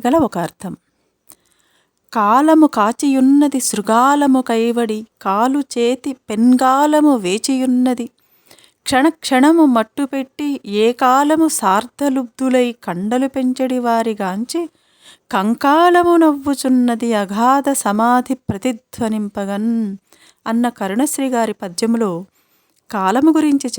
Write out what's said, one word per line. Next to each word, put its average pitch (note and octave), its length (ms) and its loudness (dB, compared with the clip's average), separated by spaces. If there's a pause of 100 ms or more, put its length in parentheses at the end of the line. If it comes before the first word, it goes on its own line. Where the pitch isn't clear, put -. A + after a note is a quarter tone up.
గల B3+ 80 2
ఒక C#4 220 0
అర్థం. E3+ 400 -8 (1400)
"కాలము C#4+ 540 4
కాచియున్నది C4+ 920 2
శృగాలము C4 840 2
కైవడి, A3+ 680 -2 (140)
కాలు A#3 380 0
చేతి B3 540 -4
పెన్గాలము C4 1000 2
వేచియున్నది, B3 920 -2 (760)
క్షణక్షణము D4 840 2
మట్టుపెట్టి C4+ 1000 -4
ఏ G#3 260 0
కాలము C#4 560 2
సార్థలుబ్ధులై B3 1400 -2
కండలు G#3+ 440 -4
పెంచెడి B3+ 520 -4
వారిగాంచి, A3+ 920 -4 (600)
కంకాలము E4 880 2
నవ్వుచున్నది C4 960 0
అగాధ A#3 580 0
సమాధి B3 640 0
ప్రతిధ్వనింపగన్" G#3+ 1600 -6 (500)
అన్న A#3 220 0
కరుణశ్రీ A#3+ 600 -4
గారి A#3 240 -2
పద్యములో G3+ 720 -4 (680)
కాలము A3 400 2
గురించి D4 480 0